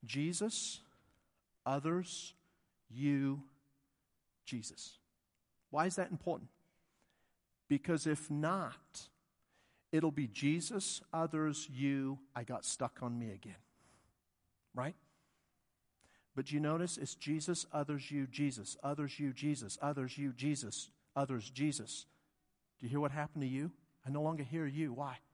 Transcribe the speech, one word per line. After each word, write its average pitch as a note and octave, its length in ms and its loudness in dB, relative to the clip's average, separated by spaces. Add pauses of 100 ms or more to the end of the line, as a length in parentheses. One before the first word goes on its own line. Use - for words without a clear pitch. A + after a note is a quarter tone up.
Jesus, D#3+ 760 -2 (840)
others, D#3 680 0 (540)
you, C#3 540 4 (1000)
Jesus. - 560 -8 (680)
Why D3+ 160 6
is F#3 100 0
that F#3 160 0
important? E3 380 -2 (1160)
Because D3 380 4
if D3+ 240 0
not, D#3 800 -2 (840)
it'll D#3 220 4
be C#3 160 0
Jesus, E3 760 0 (100)
others, D#3 560 0
you, C3+ 520 0 (120)
I A#2+ 120 -4
got A#2 200 -4
stuck - 380 -2
on A#2+ 160 -2
me A2+ 140 -4
again. F#2+ 260 -14 (1120)
Right? C3+ 220 -4 (1400)
But C3+ 160 -2
you D3 80 4
notice E3 360 2
it's - 200 -6
Jesus, D#3 560 0
others, C#3+ 360 0
you, C#3 200 0
Jesus, A#2+ 560 -2
others, C#3+ 340 -2
you, C#3+ 140 0
Jesus, C3 500 -2
others, C#3 340 0
you, C#3+ 160 -2
Jesus, B2 600 -2 (240)
others, C3 340 0
Jesus. C3 560 -2 (720)
Do B2 80 -6
you A#2 40 -2
hear C#3+ 100 2
what D3 100 4
happened D3 320 -2
to C3+ 60 2
you? C#3 240 0 (340)
I C3+ 40 -2
no D3 120 0
longer D#3 220 2
hear D#3 240 -2
you. D3 240 0
Why? C3 260 -6 (160)